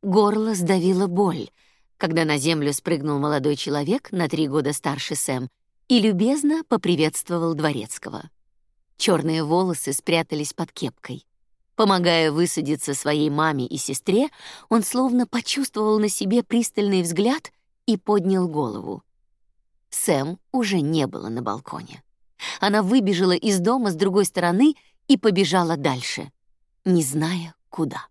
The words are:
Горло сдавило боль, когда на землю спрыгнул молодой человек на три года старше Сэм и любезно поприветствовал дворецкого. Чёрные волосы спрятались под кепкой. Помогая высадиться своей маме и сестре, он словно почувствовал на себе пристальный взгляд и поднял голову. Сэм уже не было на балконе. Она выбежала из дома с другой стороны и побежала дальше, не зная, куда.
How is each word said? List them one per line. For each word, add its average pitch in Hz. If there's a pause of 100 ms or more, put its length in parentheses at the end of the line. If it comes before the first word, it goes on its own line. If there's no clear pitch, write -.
Горло 208
сдавило 185
боль, 175 (480)
когда 160
на 151
землю 147
спрыгнул 147
молодой 147
человек 147
на 175
три 151
года 143
старше 143
Сэм 127 (380)
и 240
любезно 269
поприветствовал 170
дворецкого. 147 (680)
Чёрные 160
волосы 165
спрятались 156
под -
кепкой. - (500)
Помогая 175
высадиться 147
своей 147
маме 147
и -
сестре, 196 (400)
он 226
словно 247
почувствовал 214
на 214
себе 202
пристальный 208
взгляд 202 (340)
и 214
поднял 190
голову. 123 (840)
Сэм 156 (120)
уже 202
не 151
было -
на 117
балконе. - (580)
Она 208
выбежала 190
из 196
дома 220
с 165
другой 196
стороны 190 (320)
и 277
побежала 175
дальше, 139 (520)
не 175
зная, 160 (140)
куда. -